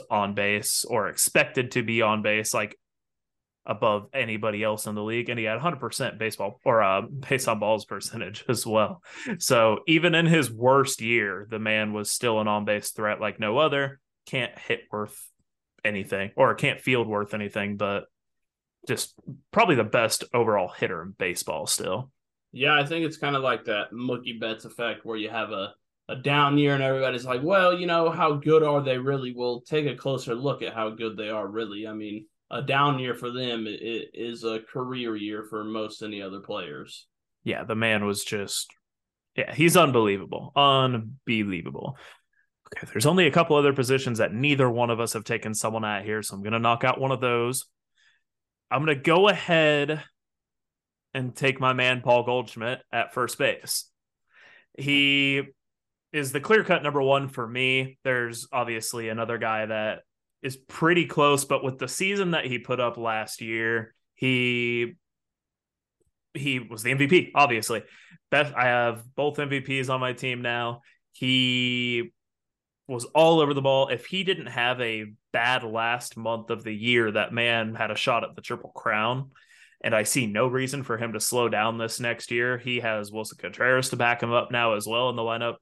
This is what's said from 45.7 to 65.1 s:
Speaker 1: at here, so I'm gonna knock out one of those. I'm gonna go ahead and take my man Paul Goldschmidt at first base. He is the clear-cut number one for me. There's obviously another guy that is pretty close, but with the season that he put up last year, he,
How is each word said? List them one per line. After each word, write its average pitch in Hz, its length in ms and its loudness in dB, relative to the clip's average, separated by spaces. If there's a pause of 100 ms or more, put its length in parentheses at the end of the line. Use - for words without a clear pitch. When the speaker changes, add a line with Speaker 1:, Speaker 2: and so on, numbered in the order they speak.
Speaker 1:
at 104 200 -4
here, 107 180 -4
so 101 140 -10
I'm 98 80 -10
gonna 113 160 -2
knock 117 240 2
out 127 160 2
one 135 100 0
of 123 100 -2
those. 123 440 0 (1080)
I'm 131 120 0
gonna 156 120 2
go 165 320 4
ahead 156 800 2 (1120)
and 127 180 -4
take 135 260 2
my 131 120 4
man 127 300 2
Paul 123 220 4
Goldschmidt 120 560 -2 (120)
at 117 220 -2
first 120 240 -2
base. - 500 -2 (880)
He 139 640 2 (720)
is 139 200 -4
the 143 80 -2
clear-cut 180 420 4
number 143 180 0
one 135 280 4
for 127 180 -6
me. 131 560 0
There's 120 500 -2
obviously 117 560 -4
another 113 300 -4
guy 110 280 -2
that 107 340 -4 (420)
is 131 140 -8
pretty 165 500 0
close, 143 380 4
but 139 180 0
with 131 160 -6
the 131 80 -6
season 190 460 -2
that 151 140 -2
he 127 120 -4
put 123 220 -4
up 117 180 -2
last 110 420 -4
year, 113 540 -2 (220)
he, 120 800 0 (1400)